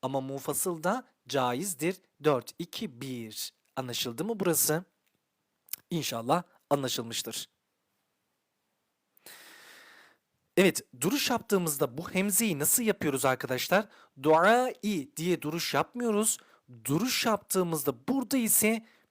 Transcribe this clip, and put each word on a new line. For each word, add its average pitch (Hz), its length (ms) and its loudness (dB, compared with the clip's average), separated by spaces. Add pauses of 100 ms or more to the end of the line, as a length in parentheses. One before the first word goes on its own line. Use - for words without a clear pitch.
Ama 135 180 -2
munfasıl 139 640 -4
da 202 220 0 (240)
caizdir. 135 680 0 (280)
Dört, 139 340 2
iki, 160 420 -10
bir. 120 520 -8 (240)
Anlaşıldı 123 480 -4
mı 220 160 -4
burası? 165 440 2 (1080)
İnşallah 139 520 0 (280)
anlaşılmıştır. 117 800 -4 (3000)
Evet, 180 260 6 (180)
duruş 247 300 0
yaptığımızda 156 680 0
bu 170 120 -10
hemzeyi 190 480 0
nasıl 151 240 2
yapıyoruz 160 420 0
arkadaşlar? 131 640 0 (340)
Duai 190 960 4
diye 170 260 0
duruş 156 320 -4
yapmıyoruz. 226 640 0 (460)
Duruş 170 420 0
yaptığımızda 165 800 0
burada 269 280 0
ise 220 500 2 (240)